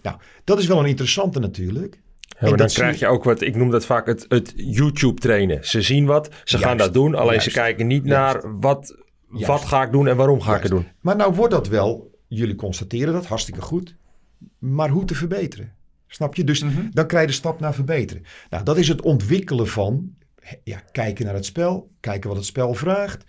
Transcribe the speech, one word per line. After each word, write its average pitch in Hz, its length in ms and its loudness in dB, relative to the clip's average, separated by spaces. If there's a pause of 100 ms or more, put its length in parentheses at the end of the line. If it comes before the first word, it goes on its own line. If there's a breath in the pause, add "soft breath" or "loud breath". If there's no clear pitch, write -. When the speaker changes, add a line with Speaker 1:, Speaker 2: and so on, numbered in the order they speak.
Speaker 1:
Nou, - 160 -8 (260 soft breath)
dat 202 160 2
is 180 80 0
wel 175 120 4
een 143 60 2
interessante 139 540 0
natuurlijk. 104 540 -6
Speaker 2:
Ja, - 60 -20 (340)
Speaker 1:
En - 60 -20
Speaker 2:
maar - 100 2
dan 104 80 4
Speaker 1:
dat 110 140 4
zie - 100 0
Speaker 2:
krijg 123 180 0
Speaker 1:
je 117 60 0
Speaker 2:
je 110 60 4
ook 120 120 2
wat, 117 180 2
ik 110 140 -2
noem 123 140 2
dat 117 160 2
vaak 117 220 0
het, 117 200 -2
het 120 280 0
YouTube 127 640 0
trainen. 98 480 2
Ze 113 140 0
zien 139 240 2
wat, 147 200 2
ze - 60 -18 (260 loud breath)
Speaker 1:
Juist. 107 100 0
Speaker 2:
gaan 123 100 0
dat 95 160 2
doen, 143 220 4
alleen 117 160 2
Speaker 1:
Juist. 113 160 2
Speaker 2:
ze 120 40 -4
kijken 117 360 0
niet 135 180 0
Speaker 1:
Juist. 135 380 2
Speaker 2:
naar 196 160 -10
wat, 139 360 0 (360)
Speaker 1:
Juist. 107 160 -6
Speaker 2:
wat 135 180 2
ga 135 180 2
ik 117 80 -4
doen 139 160 4
en 127 100 4
waarom 135 240 4
ga 107 140 2
ik 98 60 0
het 98 100 0
Speaker 1:
Juist. 87 140 2
Speaker 2:
doen. - 160 -16
Speaker 1:
Maar 185 140 0
nou 202 180 2
wordt 220 200 2
dat 110 140 0
wel, 104 600 -2
jullie 107 280 -4
constateren 107 580 -4
dat, - 120 -4
hartstikke 95 360 -8
goed. 175 340 -6 (640)
Maar 143 320 -2
hoe 185 160 0
te 170 100 -2
verbeteren? 170 600 -6 (320)
Snap - 280 -6
je? 175 80 0
Dus 147 200 0
Speaker 3:
Mhm. 147 280 -2
Speaker 1:
dan 156 160 0
krijg 165 160 2
je 160 60 0
de 131 80 -2
stap 165 220 -6
naar 156 140 -2
verbeteren. 131 500 -4 (260 loud breath)
Nou, 82 140 -6
dat 151 140 2
is 165 100 4
het 165 140 0
ontwikkelen 127 640 2
van, 117 480 -2 (260)
he-, - 220 -20
ja, 95 160 -12 (120)
kijken 107 340 -4
naar 101 80 -4
het 98 120 -4
spel, 180 540 -4
kijken 101 300 -6
wat 101 80 -4
het 98 100 -6
spel 123 260 -2
vraagt. 196 560 -4